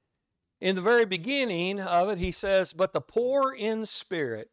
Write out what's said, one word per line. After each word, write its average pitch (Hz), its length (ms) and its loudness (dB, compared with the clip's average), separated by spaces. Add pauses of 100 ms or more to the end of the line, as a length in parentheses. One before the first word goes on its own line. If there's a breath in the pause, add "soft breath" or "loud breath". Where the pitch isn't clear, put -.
(600)
in 185 160 0
the 185 40 -4
very 233 240 4
beginning 196 760 -2
of 180 280 2
it, 202 100 -2
he 180 140 -2
says, 190 400 0
"But 185 200 0
the 151 80 -2
poor 262 520 0
in 220 340 -2
spirit" 123 680 -4